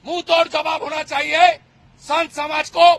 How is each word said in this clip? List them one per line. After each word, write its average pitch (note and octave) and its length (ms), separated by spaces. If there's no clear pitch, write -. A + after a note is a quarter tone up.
मुंह E4+ 180
तोड़ E4 260
जवाब D#4 340
होना D#4 220
चाहिए D4+ 480
संत D#4+ 280
समाज D4+ 380
को E4+ 180